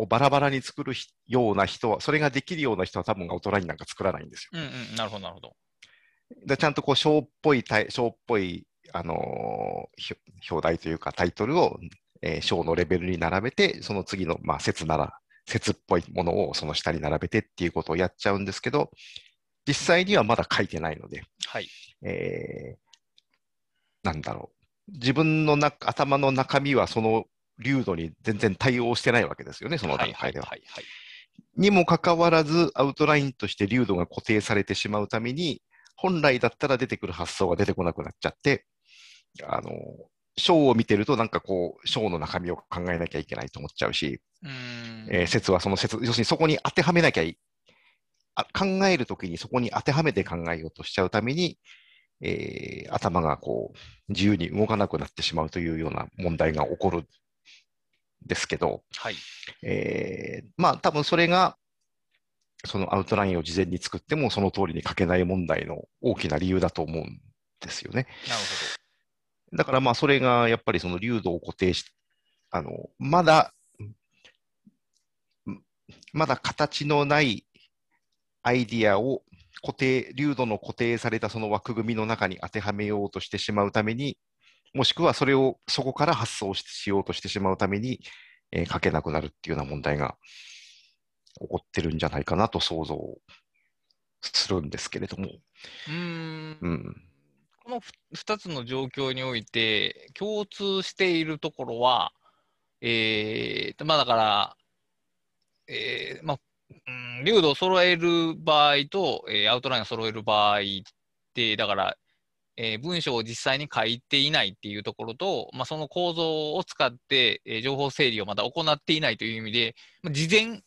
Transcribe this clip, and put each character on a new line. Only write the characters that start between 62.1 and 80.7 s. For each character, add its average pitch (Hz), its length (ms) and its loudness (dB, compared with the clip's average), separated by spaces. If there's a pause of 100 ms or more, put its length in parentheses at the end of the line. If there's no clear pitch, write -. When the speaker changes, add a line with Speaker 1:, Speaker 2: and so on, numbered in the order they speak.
Speaker 1:
そ 107 120 -4
の 95 160 0
ア 98 40 2
ウ 92 60 0
ト 107 120 0
ラ 101 80 2
イ 95 80 2
ン 85 60 0
を 80 40 -2
事 82 140 -8
前 92 100 4
に 87 120 -4
作 - 200 -8
っ - 20 -8
て - 160 -4
も 131 140 0
そ 104 100 -2
の 98 100 2
通 98 180 -2
り 80 60 -6
に 80 80 -4
書 - 120 -4
け 92 120 2
な 87 100 4
い 90 80 4
問 90 220 0
題 78 180 0
の 78 200 -10 (180)
大 123 140 2
き - 120 -4
な 76 80 0
理 92 120 0
由 92 120 2
だ 87 100 2
と 85 120 -4
思 78 180 -4
う - 40 -6
ん - 160 -14 (400)
で - 100 -12
す - 120 -8
よ - 100 -12
ね。 127 140 -2 (220)
Speaker 2:
な 120 60 -4
る 110 60 -4
ほ 95 60 -4 (1080)
ど。 165 40 -6
Speaker 1:
だ 147 80 2
か 135 80 -2
ら 131 80 4
ま 127 120 4
あ、 - 20 0
そ - 120 2
れ 139 140 4
が 120 280 4
や 113 80 4
っ - 60 -20
ぱ - 100 0
り 87 80 0
そ 90 80 -6
の 90 100 -4
流 113 220 -2
度 87 120 -2
を 82 80 -4
固 82 120 -10
定 90 200 2
し-、 - 120 -4 (680)
あ - 120 -2
の、 - 360 -12
ま 151 240 2
だ、 156 320 6 (2500)
ま 151 140 2
だ 131 100 2
形 - 500 -2
の 147 180 4
な 147 160 4
い 127 240 0 (1000)
ア 120 100 2
イ 123 140 2
デ 113 100 -6
ィ 107 160 4
ア 98 60 6
を 123 240 -2 (400)
固 131 100 -4
定、 131 420 0
流 143 200 0
度 123 120 0
の 107 120 -2
固 - 160 -12